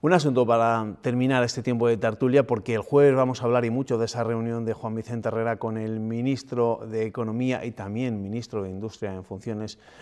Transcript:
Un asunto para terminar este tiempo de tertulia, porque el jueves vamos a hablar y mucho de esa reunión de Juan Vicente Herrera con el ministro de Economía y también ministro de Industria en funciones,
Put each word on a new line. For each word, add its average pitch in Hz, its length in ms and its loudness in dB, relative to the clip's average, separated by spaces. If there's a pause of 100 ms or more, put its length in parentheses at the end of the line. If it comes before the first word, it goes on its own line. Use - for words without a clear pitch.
Un 156 120 4
asunto 139 340 4
para 113 540 2
terminar 127 420 2
este 120 180 -2
tiempo 120 280 0
de 117 80 4
tertulia, 123 500 2
porque 113 280 -2
el 107 80 0
jueves 143 340 6
vamos 127 260 2
a 127 40 0
hablar 120 180 4
y 117 60 0
mucho 127 280 -2
de 113 60 2
esa 117 180 -4
reunión 117 420 -2
de 110 100 -2
Juan 110 200 -6
Vicente 113 320 -6
Herrera 113 300 -2
con 110 200 -4
el 110 220 -4
ministro 117 880 -2
de 110 160 -2
Economía 113 600 -2
y 117 80 -6
también 107 500 -6
ministro 110 400 -6
de 95 80 -6
Industria 101 420 -8
en 92 120 -10
funciones, 107 560 -10 (220)